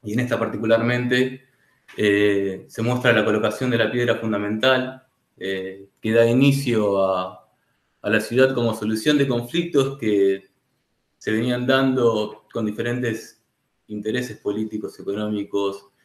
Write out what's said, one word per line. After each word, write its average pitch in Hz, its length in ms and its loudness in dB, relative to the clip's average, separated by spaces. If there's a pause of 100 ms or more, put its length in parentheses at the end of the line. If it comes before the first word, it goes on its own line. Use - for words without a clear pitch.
Y 107 100 -8
en 120 80 0
esta 123 180 -2
particularmente, 120 1000 0 (560)
eh, 101 720 2
se - 120 -8
muestra 123 300 2
la 107 140 4
colocación 107 460 0
de 117 80 2
la 110 120 0
piedra 120 240 0
fundamental, 110 920 -2 (280)
eh, 95 540 -8 (100)
que 110 140 -2
da 117 120 6
inicio 117 800 2
a, 92 480 -4 (500)
a 104 80 -6
la 107 120 4
ciudad 131 320 4
como 117 200 0
solución 110 440 0
de 139 100 2
conflictos 139 680 -2
que 98 540 0 (680)
se - 140 -6
venían 123 340 -2
dando 127 880 0
con 113 120 -4
diferentes 117 800 -6 (440)
intereses 110 500 -6
políticos, 107 600 -6
económicos, 101 920 -4 (160)